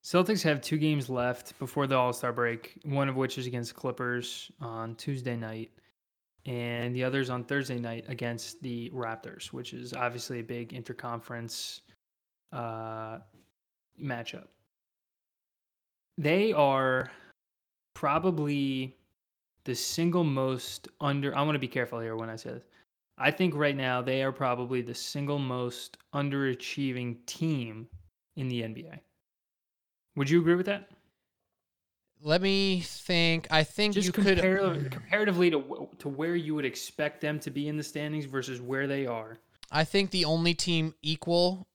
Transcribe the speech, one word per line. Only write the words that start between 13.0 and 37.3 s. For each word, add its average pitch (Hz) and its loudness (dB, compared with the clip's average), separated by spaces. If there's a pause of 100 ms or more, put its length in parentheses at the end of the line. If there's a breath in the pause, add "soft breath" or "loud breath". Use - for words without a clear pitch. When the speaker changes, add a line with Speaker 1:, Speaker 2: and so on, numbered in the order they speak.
Speaker 1:
matchup. 120 -8 (1700)
They 180 4
are 131 4 (840 loud breath)
probably 143 0 (680)
the 127 -2
single 170 2
most 131 -2 (120)
under-, 139 0
I 139 4
wanna 151 2
be 127 -2
careful 120 -2
here 113 -4
when 113 -6
I 110 -8
say 113 -12
this, 120 -12 (560 soft breath)
I 135 6
think 165 2
right 147 2
now 127 2
they 131 0
are 135 2
probably 123 0
the 120 -6
single 143 -4
most 123 -4 (160)
underachieving 135 -2 (100)
team 120 -4 (480)
in 131 -4
the 120 -2
N 110 -6
B 131 -12
A. - -16 (1160)
Would 139 0
you 165 8
agree 170 6
with 180 0
that? 202 -4 (1300)
Speaker 2:
Let 151 4
me 196 4
think. 165 2
I 156 6
think 208 2
Speaker 1:
Just 190 4
Speaker 2:
you 180 2
could 196 6
Speaker 1:
compar-, 185 4
comparatively 190 4
to 151 4
w-, - -8 (120)
to 147 -6
where 156 -2
you 156 -2
would 147 0
expect - -4
them 151 0